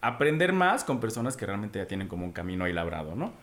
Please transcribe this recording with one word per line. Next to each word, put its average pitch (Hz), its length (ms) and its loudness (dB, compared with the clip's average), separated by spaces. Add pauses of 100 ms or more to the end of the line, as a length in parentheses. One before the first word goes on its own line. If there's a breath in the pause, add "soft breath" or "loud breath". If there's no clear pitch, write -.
aprender 151 520 4
más 185 280 4
con 131 160 0
personas 117 380 -2
que - 80 -6
realmente 104 340 -4
ya 98 80 -2
tienen 95 220 -4
como 87 160 -4
un 90 80 -4
camino 90 320 -2
ahí 90 80 2
labrado, 82 420 -2
¿no? 175 280 -4